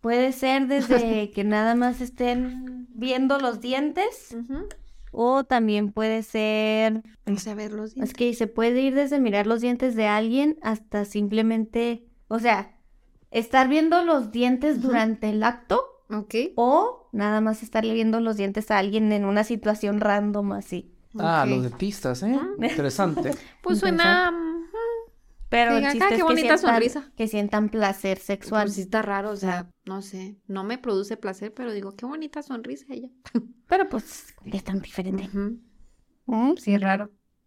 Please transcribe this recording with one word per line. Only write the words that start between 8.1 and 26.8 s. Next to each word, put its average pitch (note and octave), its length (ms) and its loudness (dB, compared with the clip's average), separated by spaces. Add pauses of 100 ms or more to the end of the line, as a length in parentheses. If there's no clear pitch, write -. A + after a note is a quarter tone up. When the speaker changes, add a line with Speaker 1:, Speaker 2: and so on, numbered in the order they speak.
Speaker 1:
que A#3+ 200 0
se A3+ 140 -2
puede A#3 340 2
ir C4+ 140 2
desde C#4+ 240 2
mirar G3+ 260 2
los A3+ 160 0
dientes B3 340 0
de A3 120 2
alguien A#3+ 540 2
hasta G#3+ 440 -4
simplemente, A3+ 1040 -2 (220)
o A3 100 -2
sea, G#3+ 380 0 (520)
estar C4 380 4
viendo D#4+ 360 4
los C#4 280 2
dientes B3+ 460 2
Speaker 2:
Ujú. B3 100 -2
Speaker 1:
durante A3 440 2
el G#3+ 120 0
acto, A#3+ 380 0 (280)
Speaker 2:
Ok. G#3+ 240 -6 (220)
Speaker 1:
o D#4 560 2
nada G#3+ 300 0
más A3 200 0
estarle A3+ 320 -2
viendo A3+ 280 2
los A3+ 160 0
dientes G3+ 340 -2
a G#3 60 4
alguien G#3+ 340 2
en G3+ 140 2
una G#3 180 2
situación G#3+ 560 -2
random G#3 540 0
así. G3 400 -10 (240)
Speaker 3:
Ah, E3 260 2
Speaker 2:
Ok. B2+ 60 2
Speaker 3:
los B2+ 140 2
dentistas, B2+ 600 -4
¿eh? G#3 140 2
Speaker 2:
Ujú. F#4+ 260 -4
Speaker 3:
Interesante. D#3 680 0 (160)
Speaker 2:
<laughs> - 160 -20
Pues C4+ 160 0
suena, F4 520 4
Speaker 1:
Interesante. E4+ 80 -4
Speaker 2:
ujú. E4 100 -4 (1000)
Speaker 1:
Pero A#3 220 4
el A#3 80 4
Speaker 2:
Diga, - 140 0
Speaker 1:
chiste A#3 100 0
Speaker 2:
"Ah, F#4+ 60 4
Speaker 1:
es - 20 4
Speaker 2:
qué - 60 2
Speaker 1:
que F#4 60 4
Speaker 2:
bonita D#4+ 340 4
Speaker 1:
sientan, E4+ 180 2
Speaker 2:
sonrisa". B3 420 -2